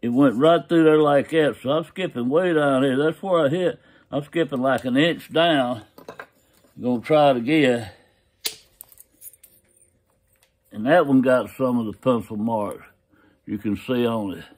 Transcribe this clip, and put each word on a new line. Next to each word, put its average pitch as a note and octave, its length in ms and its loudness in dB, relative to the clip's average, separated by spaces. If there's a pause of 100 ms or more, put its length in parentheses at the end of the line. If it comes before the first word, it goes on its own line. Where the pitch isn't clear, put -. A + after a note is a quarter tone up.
it A#2 80 -4
went B2 280 2
right D#3+ 300 2
through E3 180 4
there D#3 120 6
like C#3+ 320 2
that, D3 320 0
so B2+ 80 -6
I'm D#3 140 -2
skipping C#3+ 460 -6
way F3 240 0
down C#3+ 280 2
here. C3+ 160 0
That's D#3 240 -2
where F3 240 0
I C#3 40 2
hit. F3 300 -2 (320)
I'm C#3+ 120 -6
skipping D3 380 -4
like C3 240 -2
an B2+ 120 -2
inch D#3 340 -2
down. C#3 520 0 (1000)
Gonna A#2+ 180 -2
try D3 300 4
it C3 80 2
again. A#2+ 540 0 (2750)
And G#2+ 160 -8
that E3 180 4
one C3+ 160 2
got B2 300 0
some B2+ 260 -4
of A#2 80 -4
the G#2 80 -8
pencil A2+ 420 -4
marks G#2+ 500 -6 (600)
you G#2 140 -8
can G#2 180 -4
see A#2+ 300 -2
on G2+ 320 -6
it. E2 60 -20 (120)